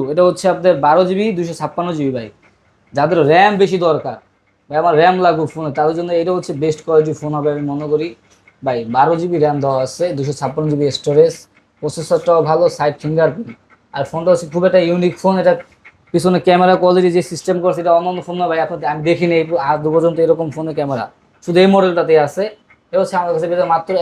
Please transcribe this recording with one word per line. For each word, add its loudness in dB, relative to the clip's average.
এটা 2
হচ্ছে -4
আপনার 2
বারো 4
জিবি, -2
দুইশো -6
ছাপ্পান্ন -6
জিবি -2
ভাই। -10
যাদের 2
র্যাম 6
বেশি 2
দরকার, -2
ভাই -6
আমার 2
র্যাম 4
লাগবে 2
ফোনে, -8
তাদের 0
জন্য -6
এটা -2
হচ্ছে -6
বেস্ট -2
কোয়ালিটির 2
ফোন -8
হবে -2
আমি -6
মনে -8
করি। -2
ভাই -2
বারো 4
জিবি -2
র্যাম 0
দেওয়া 0
আছে, -6
দুশো -4
ছাপ্পান্ন -4
জিবি 0
স্টোরেজ, 4
প্রসেসরটাও 0
ভালো, 2
সাইড -2
ফিঙ্গারপ্রিন্ট। -2
আর -4
ফোনটা -4
হচ্ছে 0
খুব 0
একটা 4
ইউনিক 0
ফোন, 2
এটা 4
পিছনে 2
ক্যামেরা 6
কোয়ালিটি 4
যে 2
সিস্টেম -4
করছে 0
এটা 2
অন্যান্য -4
ফোন -8
না 0
ভাই, -2
এখন -8
আমি -6
দেখিনি 0
এই -2
আজ 0
পর্যন্ত 2
এরকম 2
ফোনে -8
ক্যামেরা, -4
শুধু 0
এই 6
মডেলটাতেই 2
আছে। -4
এটা 0
হচ্ছে -4
আমাদের -2
কাছে -2
পেয়ে 0
যাবে 0
মাত্র -4